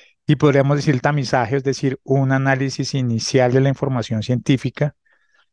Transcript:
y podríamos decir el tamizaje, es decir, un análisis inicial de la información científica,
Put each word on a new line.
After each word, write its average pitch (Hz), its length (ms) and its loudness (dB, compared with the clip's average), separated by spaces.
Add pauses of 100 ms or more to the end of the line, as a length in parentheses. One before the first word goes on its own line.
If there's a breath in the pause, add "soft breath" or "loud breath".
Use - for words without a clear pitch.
(260 soft breath)
y 151 100 2
podríamos 139 400 2
decir 143 180 0
el 123 60 -2
tamizaje, 139 560 0
es 131 80 -4
decir, 135 380 -2
un 135 300 0
análisis 135 640 -2
inicial 123 580 0
de 131 80 4
la 135 100 2
información 123 520 -4
científica, 127 720 -2 (560)